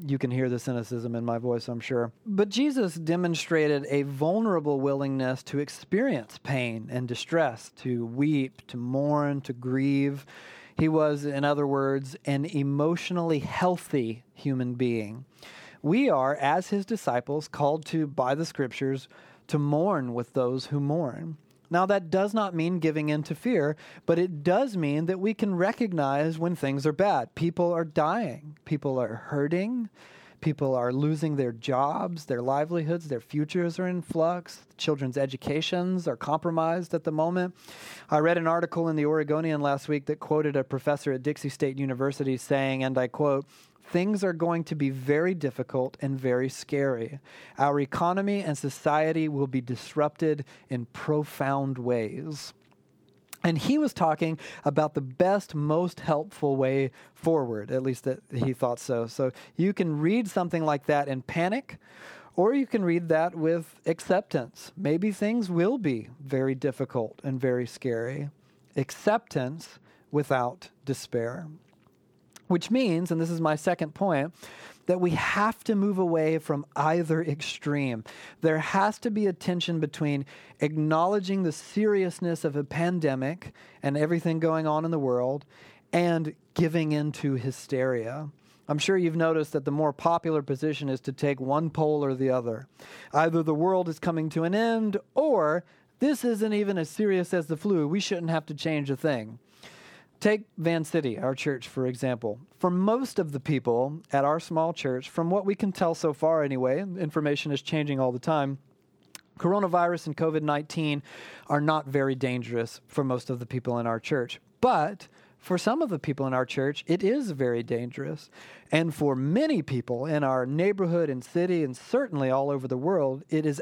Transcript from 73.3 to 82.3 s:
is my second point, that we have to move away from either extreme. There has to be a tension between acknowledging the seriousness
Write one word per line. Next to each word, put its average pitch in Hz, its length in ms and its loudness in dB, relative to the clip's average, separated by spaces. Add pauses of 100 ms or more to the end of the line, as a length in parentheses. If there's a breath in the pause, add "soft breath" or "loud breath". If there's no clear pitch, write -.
is 165 100 -2
my 156 140 4
second 160 400 -2
point, 170 400 0 (520 loud breath)
that 180 120 4
we 180 120 2
have 202 520 0
to 220 120 2
move 196 220 2
away 160 400 2
from 147 280 -2 (100)
either 160 460 2
extreme. 143 840 -2 (380 loud breath)
There 160 160 4
has 196 420 2
to 240 120 -2
be 208 140 0
a 190 60 2
tension 175 480 -2
between 147 460 -2 (340 loud breath)
acknowledging 175 840 2
the 156 100 0
seriousness 190 920 0